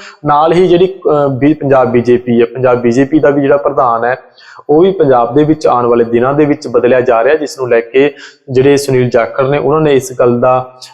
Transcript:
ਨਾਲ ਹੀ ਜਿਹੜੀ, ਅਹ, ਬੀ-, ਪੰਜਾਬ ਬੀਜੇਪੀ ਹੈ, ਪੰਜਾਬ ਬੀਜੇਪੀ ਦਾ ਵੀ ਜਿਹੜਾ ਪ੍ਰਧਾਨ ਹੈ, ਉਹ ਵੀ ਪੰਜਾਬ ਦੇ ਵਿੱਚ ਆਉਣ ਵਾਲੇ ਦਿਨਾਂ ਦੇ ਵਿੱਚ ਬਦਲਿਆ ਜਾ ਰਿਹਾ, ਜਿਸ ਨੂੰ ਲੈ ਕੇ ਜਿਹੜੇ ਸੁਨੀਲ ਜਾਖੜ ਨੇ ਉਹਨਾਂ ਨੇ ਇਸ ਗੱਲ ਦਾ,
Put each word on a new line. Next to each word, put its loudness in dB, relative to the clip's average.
ਨਾਲ 2
ਹੀ 2
ਜਿਹੜੀ, 2
ਅਹ, 0
ਬੀ-, 0
ਪੰਜਾਬ 0
ਬੀਜੇਪੀ 0
ਹੈ, 2
ਪੰਜਾਬ -2
ਬੀਜੇਪੀ 0
ਦਾ 2
ਵੀ 0
ਜਿਹੜਾ 2
ਪ੍ਰਧਾਨ -2
ਹੈ, -2
ਉਹ 4
ਵੀ 4
ਪੰਜਾਬ 0
ਦੇ 2
ਵਿੱਚ 0
ਆਉਣ 0
ਵਾਲੇ 2
ਦਿਨਾਂ -2
ਦੇ 2
ਵਿੱਚ -4
ਬਦਲਿਆ 2
ਜਾ 0
ਰਿਹਾ, 2
ਜਿਸ -6
ਨੂੰ -6
ਲੈ 2
ਕੇ 0
ਜਿਹੜੇ 2
ਸੁਨੀਲ -2
ਜਾਖੜ -2
ਨੇ -2
ਉਹਨਾਂ -2
ਨੇ 2
ਇਸ -2
ਗੱਲ 0
ਦਾ, -2